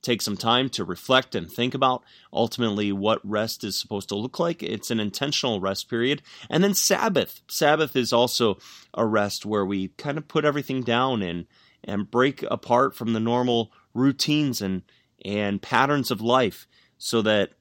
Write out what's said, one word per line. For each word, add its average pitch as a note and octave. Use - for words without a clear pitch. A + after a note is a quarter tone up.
take A#2+
some G#2
time A#2+
to -
reflect A#2
and E2
think B2
about B2+
ultimately G#2+
what G2
rest G#2+
is G2
supposed G2+
to G2+
look -
like. E2+
It's -
an A#2
intentional A2
rest G2
period. B2+
And E3
then G3+
Sabbath. -
Sabbath D3+
is B2
also A#2
a A2+
rest G#2
where G#2
we F#2+
kind D3
of D3
put D#3
everything C#3
down A#2+
and, F2
and G2+
break B2+
apart B2+
from A#2
the A2
normal A#2
routines C#3
and, F#2+
and G2+
patterns C#3
of G#2+
life A#2
so -
that G#2